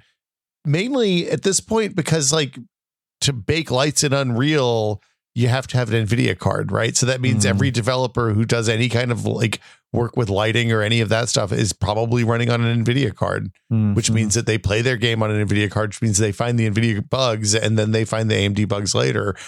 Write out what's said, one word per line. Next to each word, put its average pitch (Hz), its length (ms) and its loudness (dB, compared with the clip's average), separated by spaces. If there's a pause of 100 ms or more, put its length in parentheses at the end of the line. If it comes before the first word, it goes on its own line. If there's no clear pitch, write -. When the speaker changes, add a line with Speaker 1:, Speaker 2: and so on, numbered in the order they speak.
(640)
Speaker 1:
Mainly 190 680 0
at 151 140 -2
this 190 160 0
point 220 360 -2
because, 151 360 0
like, 151 260 -2 (640)
to 139 120 0
bake 147 380 -2
lights 135 320 0
in 139 100 0
Unreal, 123 880 0 (320)
you 123 160 2
have 131 180 0
to - 100 -2
have 120 140 0
an 113 160 0
NVIDIA 113 300 0
card, 101 340 -2
right? 110 240 -2
So - 120 0
that 127 140 -2
means 110 240 2
Speaker 2:
Mm. 127 40 2
Speaker 1:
every 117 220 2
developer 123 600 0
who 107 120 2
does 117 240 0
any 117 200 2
kind 120 220 0
of, 101 140 -4
like, 110 340 -2 (320)
work 117 260 -2
with 117 120 0
lighting 110 420 0
or 110 100 2
any 113 200 2
of 107 80 0
that 113 200 0
stuff 107 220 -2
is 117 220 0
probably 117 500 0
running 117 260 0
on 117 140 0
an 117 200 0
NVIDIA 120 300 0
card, 98 380 -4 (200)
Speaker 2:
Mm, 107 240 2
Speaker 1:
which 120 140 0
Speaker 2:
mm. 113 60 2
Speaker 1:
means 110 180 0
that 113 120 -2
they 110 120 0
play 107 240 0
their 123 160 0
game 113 240 0
on 107 100 0
an 104 140 0
NVIDIA 101 240 0
card, 107 200 -2
which - 120 -10
means 110 160 2
they 107 140 2
find 120 260 -2
the 113 120 2
NVIDIA 110 400 0
bugs 110 440 0
and 107 240 2
then 107 140 2
they 110 140 2
find 110 260 -2
the 110 40 2
A 101 100 2
M 101 80 0
D 107 120 0
bugs 101 300 -4
later. 113 400 0 (120)